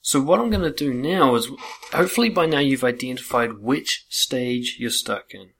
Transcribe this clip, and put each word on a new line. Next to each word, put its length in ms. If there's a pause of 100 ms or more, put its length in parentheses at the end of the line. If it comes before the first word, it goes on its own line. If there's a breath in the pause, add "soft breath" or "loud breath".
So 180
what 220
I'm 80
gonna 200
do 240
now 420
is, 120 (460 loud breath)
hopefully 340
by 180
now 140
you've 240
identified 760
which 500
stage 680
you're 100
stuck 440
in. 260